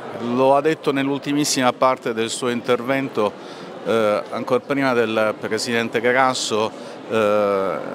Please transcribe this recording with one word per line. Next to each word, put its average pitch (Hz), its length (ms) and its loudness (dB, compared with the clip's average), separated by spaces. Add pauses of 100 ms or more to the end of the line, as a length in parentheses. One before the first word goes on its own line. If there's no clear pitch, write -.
(220)
lo 131 340 4
ha 143 60 4
detto 156 300 0
nell'ultimissima 139 840 0
parte 127 400 0
del 110 160 0
suo 123 200 -4
intervento, 120 800 0 (540)
eh, 107 460 2
ancor 120 300 -2
prima 135 320 0
del 110 460 2
Presidente 113 640 -2
Carasso, 123 720 2 (380)
eh, 104 640 2 (220)